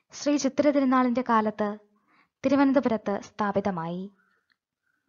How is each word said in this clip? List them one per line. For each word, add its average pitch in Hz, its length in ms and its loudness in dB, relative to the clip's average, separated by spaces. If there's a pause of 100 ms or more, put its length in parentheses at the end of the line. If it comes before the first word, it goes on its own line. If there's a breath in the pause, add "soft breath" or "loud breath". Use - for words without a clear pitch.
(120)
ശ്രീ 294 240 -2
ചിത്തിര 277 340 0
തിരുനാളിന്റെ 254 580 2
കാലത്ത് 214 500 0 (640)
തിരുവനന്തപുരത്ത് 254 800 2
സ്ഥാപിതമായി. 190 920 -6 (960)